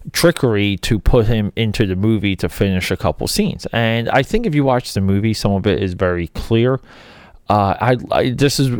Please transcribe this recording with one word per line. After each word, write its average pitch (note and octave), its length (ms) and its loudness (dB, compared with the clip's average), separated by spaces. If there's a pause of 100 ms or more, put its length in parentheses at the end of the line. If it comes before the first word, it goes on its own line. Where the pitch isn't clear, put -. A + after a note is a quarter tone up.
(140)
trickery G#2 640 2
to - 200 0
put A2+ 300 4
him A2 280 0
into G#2+ 300 0
the F#2 100 -2
movie G2+ 400 0
to - 140 -4
finish F#2+ 400 0
a F#2 80 -2
couple - 300 -2
scenes. - 440 -4
And A#2 380 0
I C3+ 140 2
think A#3 240 -2
if D3+ 80 -2
you C#3+ 80 2
watch B2 300 0
the G2+ 80 -2
movie, G2+ 320 2
some G#2 180 -2
of G2 160 0
it G2 140 2
is F#2 120 -2
very F2+ 360 -2
clear. A#2+ 500 0 (680)
Uh, G2+ 320 2
I, B2 180 2 (140)
I, A#2+ 200 2
this C#3 280 0
is B2+ 200 0